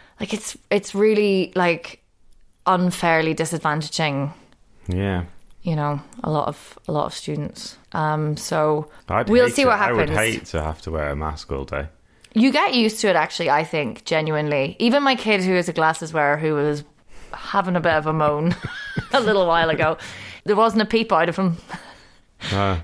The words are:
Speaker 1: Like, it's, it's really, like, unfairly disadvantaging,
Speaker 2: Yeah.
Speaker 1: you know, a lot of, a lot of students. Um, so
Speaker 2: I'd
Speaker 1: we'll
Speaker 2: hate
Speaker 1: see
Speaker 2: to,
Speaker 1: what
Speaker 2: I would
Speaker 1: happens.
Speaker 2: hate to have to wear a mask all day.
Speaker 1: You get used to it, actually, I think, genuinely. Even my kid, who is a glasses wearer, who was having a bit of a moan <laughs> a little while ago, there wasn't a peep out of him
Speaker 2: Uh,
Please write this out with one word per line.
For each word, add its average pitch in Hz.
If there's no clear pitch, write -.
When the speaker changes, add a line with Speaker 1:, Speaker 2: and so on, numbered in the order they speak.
Speaker 1:
Like, 220
it's, -
it's 202
really, 208
like, 175
unfairly 170
disadvantaging, 151
Speaker 2:
Yeah. 92
Speaker 1:
you 165
know, 147
a -
lot 151
of, -
a 170
lot 151
of -
students. -
Um, 156
so 151
Speaker 2:
I'd 117
Speaker 1:
we'll 240
Speaker 2:
hate 240
Speaker 1:
see 285
Speaker 2:
to, 262
Speaker 1:
what 208
Speaker 2:
I 196
would 147
Speaker 1:
happens. -
Speaker 2:
hate -
to 78
have 78
to -
wear 76
a 71
mask 76
all 67
day. 71
Speaker 1:
You 247
get 311
used 220
to 220
it, 175
actually, 160
I 151
think, 156
genuinely. 151
Even 262
my 269
kid, 214
who 185
is 180
a 160
glasses 160
wearer, 147
who 156
was 147
having 185
a 170
bit 165
of 156
a 156
moan 156
<laughs> -
a 277
little 208
while 165
ago, 160
there 202
wasn't 220
a 214
peep 226
out 170
of 165
him 180
Speaker 2:
Uh, 98